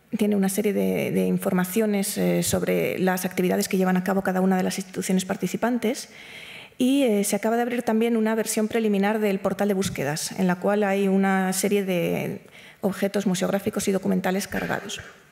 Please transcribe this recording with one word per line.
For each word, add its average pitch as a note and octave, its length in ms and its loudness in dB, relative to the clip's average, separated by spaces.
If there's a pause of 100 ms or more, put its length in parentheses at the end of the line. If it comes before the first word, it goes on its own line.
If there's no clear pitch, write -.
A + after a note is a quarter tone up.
(180)
Tiene G#3 180 2
una F#3+ 140 2
serie G3+ 240 0
de, F#3+ 380 0
de F#3 160 2
informaciones, G3 880 0
eh, F3+ 240 2
sobre F3+ 560 0
las F#3 280 0
actividades F#3+ 420 0
que G3 100 0
llevan F#3 200 2
a F3+ 60 0
cabo F#3+ 200 0
cada F#3 180 0
una F#3+ 160 4
de F#3 60 0
las F#3+ 160 -2
instituciones F#3 460 -2
participantes. A#3 840 -2 (680)
Y, C4+ 260 4
eh, G#3 200 4
se G3+ 120 0
acaba A3 200 0
de A#3+ 60 2
abrir A#3+ 220 -2
también A3+ 340 2
una A3 180 2
versión G#3+ 320 0
preliminar G#3+ 520 2
del G3+ 200 0
portal G3 280 0
de G3+ 80 2
búsquedas, E3 640 -2
en F#3+ 80 4
la F3+ 80 2
cual G3+ 280 0
hay G3 240 2
una F#3+ 460 2
serie G3+ 320 0
de F3 560 -2 (400)
objetos G3 440 -2
museográficos F#3+ 640 0
y G3+ 40 2
documentales F#3+ 560 0
cargados. F#3 540 -6 (300)